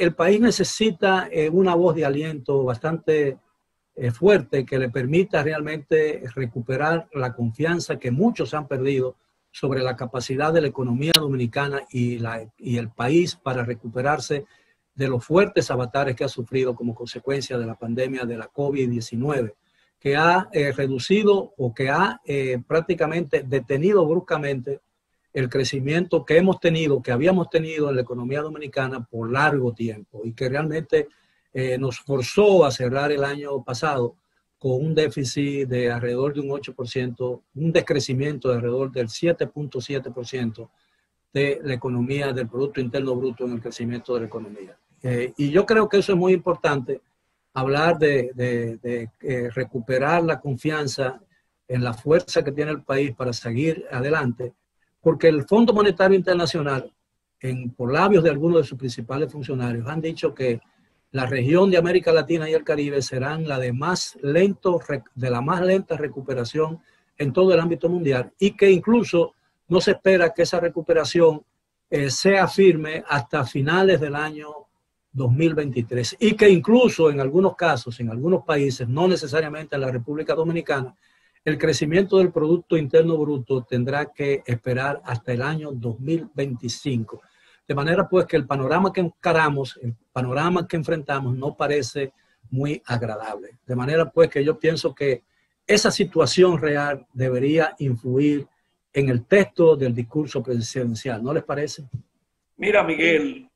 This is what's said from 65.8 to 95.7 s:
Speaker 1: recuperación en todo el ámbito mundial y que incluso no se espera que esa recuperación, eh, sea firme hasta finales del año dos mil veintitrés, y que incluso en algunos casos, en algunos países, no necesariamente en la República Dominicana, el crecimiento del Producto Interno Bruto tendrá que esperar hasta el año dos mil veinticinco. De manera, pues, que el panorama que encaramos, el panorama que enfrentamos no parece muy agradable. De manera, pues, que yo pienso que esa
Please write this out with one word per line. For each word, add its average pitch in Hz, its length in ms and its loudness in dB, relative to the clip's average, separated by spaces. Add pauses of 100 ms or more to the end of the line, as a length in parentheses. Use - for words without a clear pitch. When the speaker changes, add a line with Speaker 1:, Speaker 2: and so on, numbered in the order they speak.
Speaker 1:
recuperación 139 840 -4 (380)
en 139 140 -2
todo 185 200 6
el 165 80 6
ámbito 170 280 -2
mundial 143 500 0
y 202 140 4
que 196 180 6
incluso 180 640 4 (320)
no 180 140 4
se - 120 2
espera 175 400 4
que 170 100 0
esa 170 180 0
recuperación, 160 840 2 (460)
eh, 143 180 0
sea 190 380 4
firme 160 640 4
hasta 143 360 -2
finales 160 560 2
del 147 140 -4
año 151 340 -8 (640)
dos 131 160 0
mil 156 240 2
veintitrés, 123 640 -4
y 214 160 4
que 208 140 8
incluso 190 600 6
en 139 100 -2
algunos 175 340 2
casos, 135 460 -2
en 117 80 -4
algunos 151 360 -2
países, 139 440 -2
no 156 180 2
necesariamente 156 680 -2
en 139 60 -2
la 131 80 -2
República 147 440 -4
Dominicana, 160 600 -2 (480)
el 151 140 0
crecimiento 170 580 2
del 180 160 6
Producto 165 460 2
Interno 160 400 4
Bruto 135 440 -2
tendrá 135 440 -2
que 143 400 -4
esperar 127 580 -4
hasta 123 300 -6
el 120 80 -2
año 151 300 -6
dos 117 280 -6
mil 156 320 -4
veinticinco. 123 880 -6 (480)
De 147 60 -2
manera, 165 340 0
pues, 180 160 2
que 170 120 -2
el 135 100 2
panorama 147 440 0
que 185 120 -2
encaramos, 156 800 0
el 117 120 -6 (180)
panorama 151 540 -2
que 175 100 -4
enfrentamos 139 600 -2
no 143 220 -6
parece 143 560 -2 (360)
muy 143 360 -4
agradable. 110 800 -6
De 123 100 -4
manera, 156 340 0
pues, 165 200 4
que 143 120 0
yo 156 160 0
pienso 160 360 0
que 135 300 -2 (420)
esa 208 240 4